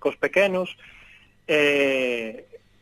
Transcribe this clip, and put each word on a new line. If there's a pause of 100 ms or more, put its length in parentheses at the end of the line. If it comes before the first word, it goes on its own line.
cos
pequenos. (720)
Eh, (380)